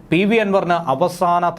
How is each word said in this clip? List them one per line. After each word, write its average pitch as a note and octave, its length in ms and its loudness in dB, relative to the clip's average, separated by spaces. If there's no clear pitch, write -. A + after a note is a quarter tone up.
പി E3 80 2
വി A#3 120 2
അൻവറിന് F#3 340 0
അവസാന F3 640 0